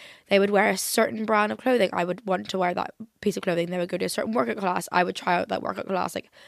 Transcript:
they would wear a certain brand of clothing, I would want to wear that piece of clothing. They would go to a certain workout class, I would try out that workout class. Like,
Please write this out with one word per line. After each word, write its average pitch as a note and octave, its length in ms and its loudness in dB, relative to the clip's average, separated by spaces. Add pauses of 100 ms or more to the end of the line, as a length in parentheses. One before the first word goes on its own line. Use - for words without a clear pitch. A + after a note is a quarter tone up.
(280)
they G3+ 100 6
would G3+ 120 4
wear G#3 180 4
a F#3+ 80 2
certain A3 480 0
brand G#3+ 260 2
of A3 60 -6
clothing, A#3+ 380 2
I F3 100 0
would F3+ 220 -6
want F#3+ 240 -2
to F#3+ 80 -2
wear F3+ 160 0
that - 180 -4 (300)
piece G3+ 160 0
of F#3+ 40 -6
clothing. E3+ 280 0
They F3+ 80 -2
would F3 100 -2
go F3+ 80 -2
to F#3 80 -2
a F#3 60 -2
certain A3 240 -2
workout A#3 240 0
class, F3+ 340 -2
I F3+ 100 6
would F#3 140 -2
try F3 200 0
out F#3 120 -2
that - 140 -2
workout - 240 -4
class. F3+ 280 -2
Like, - 160 -10 (180)